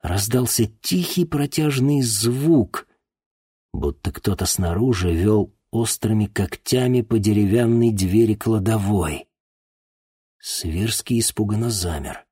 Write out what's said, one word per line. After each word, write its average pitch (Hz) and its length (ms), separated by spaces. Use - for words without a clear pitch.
раздался 113 640
тихий 180 440
протяжный 143 760
звук, 120 840
будто 71 380
кто-то - 360
снаружи 92 680
вёл 101 400
острыми 110 560
когтями 127 760
по 113 160
деревянной 110 760
двери 104 420
кладовой. 101 920
Свирский 110 840
испуганно 110 500
замер. 82 600